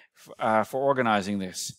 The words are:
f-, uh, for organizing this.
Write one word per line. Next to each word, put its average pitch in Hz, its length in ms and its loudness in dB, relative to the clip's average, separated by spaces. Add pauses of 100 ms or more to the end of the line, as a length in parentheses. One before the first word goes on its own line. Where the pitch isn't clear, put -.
(180)
f-, - 220 -20
uh, 110 240 2
for 131 180 -4
organizing 113 560 2
this. 92 420 -8